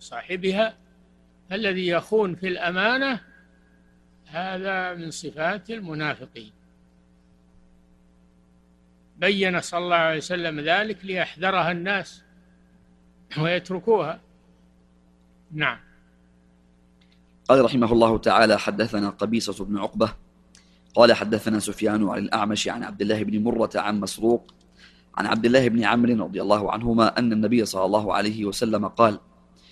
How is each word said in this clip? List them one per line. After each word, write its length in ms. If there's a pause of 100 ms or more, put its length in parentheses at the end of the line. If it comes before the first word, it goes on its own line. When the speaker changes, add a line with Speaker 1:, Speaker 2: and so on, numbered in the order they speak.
Speaker 1:
صاحبها، 760 (720)
فالذي 360
يخون 480
في 140
الأمانة 720 (1040)
هذا 680
من 160
صفات 600
المنافقين. 840 (2750)
بيّن 440
صلى 200
الله 160
عليه 220
وسلم 420
ذلك 440
ليحذرها 680
الناس 500 (1160)
ويتركوها. 840 (1300)
نعم. 260 (1700)
Speaker 2:
قال 160
رحمه 280
الله 260
تعالى: 400
"حدثنا 520
قبيصة 540
بن 140
عقبة 340 (800)
قال 180
حدثنا 460
سفيان 500
عن 100
الأعمش 500
عن 160
عبد 180
الله 200
بن 200
مرة 320
عن 260
مسروق 540 (640)
عن 100
عبد 180
الله 240
بن 160
عمرو 400
رضي 180
الله 300
عنهما 460
أن 140
النبي 320
صلى 200
الله 300
عليه 300
وسلم 440
قال: 320 (500)